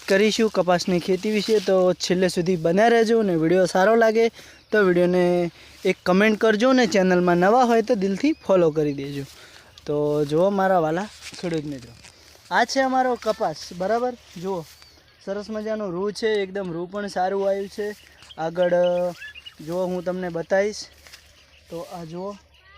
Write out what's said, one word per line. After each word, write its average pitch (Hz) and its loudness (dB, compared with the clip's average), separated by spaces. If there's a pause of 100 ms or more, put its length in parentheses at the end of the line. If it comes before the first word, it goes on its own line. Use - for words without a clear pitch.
કરીશું 214 2
કપાસની 180 0
ખેતી 190 -2
વિશે, 214 0
તો 185 2
છેલ્લે 180 0
સુધી 180 0
બન્યા 175 2
રહેજો 226 4
અને 196 0
વીડિયો 170 2
સારો 196 4
લાગે 226 4 (400)
તો 214 4
વીડિયોને 175 2 (340)
એક 185 0
કમેન્ટ 202 2
કરજો 220 2
અને 254 4
ચેનલમાં 180 2
નવા 214 4
હોય 233 4
તો 233 0
દિલથી 196 0
ફોલો 180 2
કરી 147 -2
દેજો. 139 -8 (600)
તો 147 -2
જુઓ 160 2
મારા 190 2
વાલા 165 -2 (320)
ખેડૂત 165 -4
મિત્રો, 123 -12 (600)
આ 208 2
છે - -2
અમારો 254 0
કપાસ, 214 -4 (200)
બરાબર? 233 -2 (280)
જુઓ 180 -6 (600)
સરસ 202 -10
મજાનું 214 -6
રૂ 190 -4
છે, 226 -4
એકદમ 196 -4
રૂ 170 -8
પણ 202 -10
સારું 196 -2
આવ્યું 196 -4
છે. 208 -8 (420)
આગળ, 170 0
અ, 175 0 (520)
જુઓ 180 -4
હું 180 -6
તમને 180 -6
બતાવીશ. 196 -2 (840)
તો 165 -12
આ 175 -12
જુઓ, 180 -12 (420)